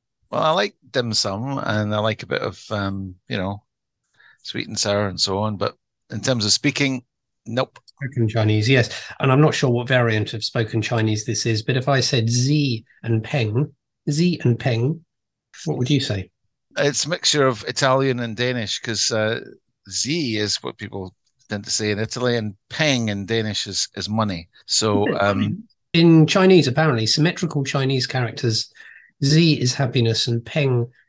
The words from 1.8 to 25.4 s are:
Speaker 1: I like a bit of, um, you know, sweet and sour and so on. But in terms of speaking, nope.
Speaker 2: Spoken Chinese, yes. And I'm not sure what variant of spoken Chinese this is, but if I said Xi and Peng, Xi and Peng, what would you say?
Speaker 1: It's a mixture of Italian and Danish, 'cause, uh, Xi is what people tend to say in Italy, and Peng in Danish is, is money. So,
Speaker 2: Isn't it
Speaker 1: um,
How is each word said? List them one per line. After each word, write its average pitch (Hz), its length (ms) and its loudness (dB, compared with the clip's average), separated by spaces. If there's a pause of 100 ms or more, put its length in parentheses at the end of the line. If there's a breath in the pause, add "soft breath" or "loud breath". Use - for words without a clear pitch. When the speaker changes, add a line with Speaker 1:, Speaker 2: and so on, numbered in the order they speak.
Speaker 1:
I 107 40 0
like 107 240 -2
a - 40 -18
bit - 140 -2
of, 95 200 -8 (100)
um, 98 440 -4 (140)
you 123 80 -4
know, 101 260 -6 (840 soft breath)
sweet - 220 -8
and 110 100 -10
sour 101 300 0
and 87 140 -4
so 98 160 -2
on. 107 180 -2
But - 220 -6 (320)
in 110 100 -8
terms 117 240 0
of 104 80 0
speaking, 135 540 0 (400)
nope. 117 400 -6
Speaker 2:
Spoken 123 420 -4
Chinese, 107 400 2
yes. 127 220 4 (320 loud breath)
And 135 100 4
I'm 131 80 4
not 151 140 6
sure 135 160 0
what 120 180 -2
variant 117 460 2
of 113 100 -8
spoken 113 380 -2
Chinese 110 440 0
this 113 200 -4
is, 110 180 0
but 127 140 -6
if 117 100 -2
I 135 140 2
said 117 280 0
Xi 127 540 0 (200 soft breath)
and 113 200 0
Peng, 123 500 -2 (380)
Xi 165 320 2
and 120 160 2
Peng, 127 460 -2 (580)
what 147 140 -4
would 127 120 -2
you 143 120 4
say? 104 280 -4 (480)
Speaker 1:
It's 143 280 0
a 147 40 -8
mixture 151 380 0
of 117 220 -2
Italian 131 500 2
and 113 160 -6
Danish, 123 440 -4
'cause, - 320 -4
uh, 110 280 0 (500)
Xi 123 460 -2
is 104 220 -2
what - 200 -10
people 98 380 -10 (320)
tend 104 160 -6
to - 80 -8
say 107 200 -2
in 101 80 -2
Italy, 120 360 -2
and 107 180 -4 (160)
Peng 131 380 0
in 101 180 -4
Danish 107 400 -2
is, 98 300 -6
is 95 140 -8
money. 104 400 -2 (160 soft breath)
So, 104 380 2
Speaker 2:
Isn't - 120 0
it 101 60 0
Speaker 1:
um, 101 200 2